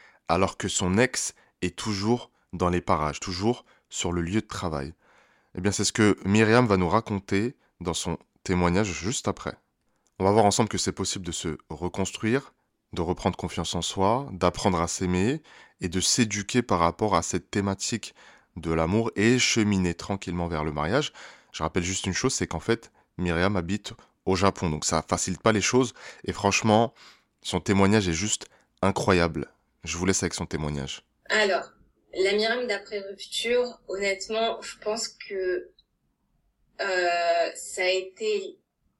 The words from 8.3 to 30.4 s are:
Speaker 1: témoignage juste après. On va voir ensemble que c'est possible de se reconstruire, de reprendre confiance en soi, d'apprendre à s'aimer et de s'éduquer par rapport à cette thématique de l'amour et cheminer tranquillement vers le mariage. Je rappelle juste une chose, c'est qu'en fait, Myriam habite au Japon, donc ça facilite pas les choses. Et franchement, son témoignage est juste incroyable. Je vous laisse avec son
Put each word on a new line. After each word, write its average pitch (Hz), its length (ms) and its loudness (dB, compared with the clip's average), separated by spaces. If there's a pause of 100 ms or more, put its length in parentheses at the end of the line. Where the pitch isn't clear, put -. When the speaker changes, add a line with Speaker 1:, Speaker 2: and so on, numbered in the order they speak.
Speaker 1:
témoignage 90 480 2
juste 87 360 -4
après. - 240 -6 (680)
On 95 60 0
va 98 80 6
voir 107 120 8
ensemble 104 240 4
que 95 100 -4
c'est 90 140 -2
possible 95 340 -6
de 87 60 -6
se 78 240 -6 (120)
reconstruire, 95 880 -4 (380)
de 87 100 -2
reprendre 90 340 0
confiance - 380 -6
en 87 80 -2
soi, 113 500 0
d'apprendre 90 480 2
à 85 80 0
s'aimer 95 540 0 (380)
et 95 80 -4
de 92 120 -2
s'éduquer 104 600 0
par 98 160 0
rapport 85 360 2
à 82 80 4
cette - 280 -6
thématique 101 640 -4 (420)
de 82 160 -4
l'amour 92 440 2
et 117 220 4
cheminer 101 560 2
tranquillement 87 540 -6
vers 80 160 -4
le 78 80 -2
mariage. 85 400 0 (400)
Je - 100 -8
rappelle 80 200 -2
juste 92 240 -4
une 92 80 -2
chose, - 200 0
c'est - 120 -2
qu'en 82 140 -6
fait, - 300 -2 (280)
Myriam 90 380 0
habite 92 360 -4 (320)
au 92 120 2
Japon, 92 340 2
donc 76 140 -4
ça 80 220 0
facilite 90 360 -4
pas 113 100 4
les 107 80 4
choses. 123 320 2 (320)
Et 98 80 -6
franchement, 107 600 4 (480)
son - 180 -2
témoignage 98 480 4
est 82 60 0
juste 98 320 -4 (360)
incroyable. 87 680 0 (320)
Je 82 140 -6
vous 90 80 0
laisse 92 160 0
avec 90 120 -4
son 90 120 -6